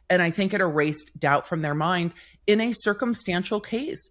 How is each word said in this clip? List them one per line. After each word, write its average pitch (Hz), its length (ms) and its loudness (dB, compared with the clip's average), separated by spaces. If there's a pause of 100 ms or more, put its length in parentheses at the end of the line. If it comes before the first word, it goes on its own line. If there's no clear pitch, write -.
and 180 120 4
I 170 80 2
think 190 240 0
it 208 80 0
erased 151 580 0
doubt 143 260 2
from 165 160 -4
their 147 140 -2
mind 170 380 0 (340)
in 208 140 4
a 233 100 0
circumstantial 214 880 -2
case. - 520 -6